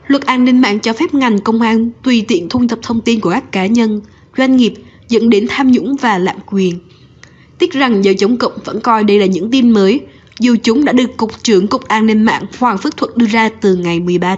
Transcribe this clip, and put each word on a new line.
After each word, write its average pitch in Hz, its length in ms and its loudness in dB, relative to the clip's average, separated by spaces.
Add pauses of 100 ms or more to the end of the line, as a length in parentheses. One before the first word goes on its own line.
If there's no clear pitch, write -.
luật 277 200 -2
an 254 180 2
ninh 254 160 4
mạng 208 200 0
cho 226 120 -2
phép 320 220 -2
ngành 240 260 2
công 226 200 -2
an 226 300 0 (120)
tùy 233 260 0
tiện 190 200 -2
thu 247 200 -2
thập 226 140 -4
thông 233 180 -4
tin 226 200 0
của 196 100 -2
các 247 220 -4
cá 190 140 -2
nhân, 220 340 0 (360)
doanh 262 200 2
nghiệp, 233 180 2 (340)
dẫn 226 220 2
đến 214 180 2
tham 262 240 2
nhũng 247 240 0
và 214 220 -2
lạm 180 180 -2 (100)
quyền. 185 320 -2 (800)
Tiếc 349 140 0
rằng 247 320 0
giới 196 100 2
chống 208 220 0
cộng 233 160 -4 (120)
vẫn - 160 -8
coi 226 240 0
đây 202 140 4
là 202 80 2
những 190 240 -2
tin 247 200 2
mới, 214 300 2 (400)
dù 233 220 4
chúng 233 220 2
đã 208 80 2
được 254 240 -2
Cục - 260 -6
trưởng 196 240 2
Cục 220 220 -4
An 220 180 0
ninh 214 160 2
mạng - 220 -2 (140)
Hoàng 233 200 0
Phước 294 180 -6
Thuận - 200 -6
đưa 233 100 2
ra 226 220 0
từ 208 280 0
ngày 170 240 -2
mười 175 180 -2
ba 180 200 -2